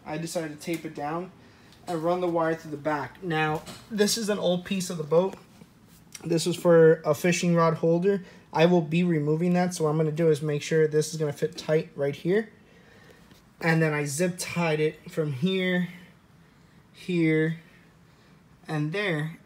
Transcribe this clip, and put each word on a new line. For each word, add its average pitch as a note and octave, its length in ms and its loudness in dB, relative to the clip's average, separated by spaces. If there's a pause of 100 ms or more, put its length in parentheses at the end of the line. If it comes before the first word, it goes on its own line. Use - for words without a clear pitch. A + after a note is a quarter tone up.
I D3+ 100 -8
decided D#3+ 420 -6
to - 60 -20
tape E3 220 -6
it D#3+ 80 -12
down D#3+ 360 -8 (560)
and D#3 160 -4
run F3 180 0
the F3+ 80 0
wire E3 260 0
through D#3+ 160 -10
the D3+ 60 -8
back. C#3+ 460 -6
Now, D#3 400 -2 (280)
this G#3 260 2
is A3 120 -4
an G3+ 100 0
old F3+ 260 0
piece F#3+ 260 -4
of F3+ 60 -6
the D#3 80 -6
boat. E3+ 300 2 (880)
This E3 220 0
is E3+ 100 -2
for E3 480 6
a D3+ 100 2
fishing F3 400 0
rod E3 200 4
holder. F3+ 500 0 (280)
I D#3+ 140 6
will F3 160 4
be D#3+ 220 0
removing D#3+ 500 0
that, F3+ 200 0
so D#3+ 100 -2
what D3+ 60 2
I'm D3+ 60 0
gonna D#3 160 0
do D#3+ 180 2
is D3 120 2
make D3 200 -2
sure D#3 240 2
this D3+ 260 0
is D#3+ 80 -8
gonna D3 120 -2
fit - 240 -6
tight D#3+ 380 -2
right C#3+ 200 -2
here. G3+ 360 -2 (1120)
And D#3+ 220 2
then D#3 100 2
I D3 120 -2
zip F3 340 -2
tied D#3+ 420 -2
it D#3 300 -4
from D3+ 220 -4
here, F3+ 560 -2 (1040)
here, D#3+ 680 0 (1080)
and D#3 260 -4
there. E3+ 540 -4